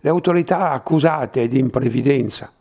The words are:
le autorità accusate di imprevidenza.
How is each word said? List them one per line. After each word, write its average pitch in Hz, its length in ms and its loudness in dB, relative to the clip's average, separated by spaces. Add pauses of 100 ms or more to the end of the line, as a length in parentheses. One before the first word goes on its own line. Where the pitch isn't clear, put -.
le 151 80 -2
autorità 175 600 0
accusate 139 760 0
di 127 100 0
imprevidenza. 123 1040 -2